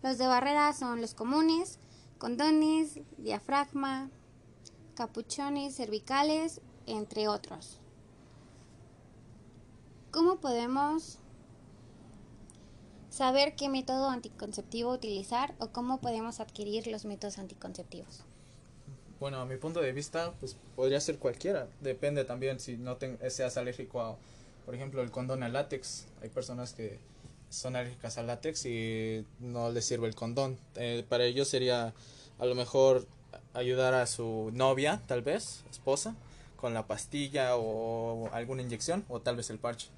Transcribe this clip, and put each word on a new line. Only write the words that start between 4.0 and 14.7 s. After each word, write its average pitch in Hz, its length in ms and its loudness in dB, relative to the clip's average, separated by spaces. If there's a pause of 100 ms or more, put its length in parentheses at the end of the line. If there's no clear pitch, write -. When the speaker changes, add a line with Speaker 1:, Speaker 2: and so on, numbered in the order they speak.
Speaker 1:
capuchones 277 800 -4
cervicales, 277 840 2 (260)
entre - 400 -2
otros. - 520 -4 (2250)
¿Cómo 339 260 6
podemos 277 840 0 (2000)
saber 277 380 6
qué 277 140 -2
método 269 400 0
anticonceptivo 233 840 -4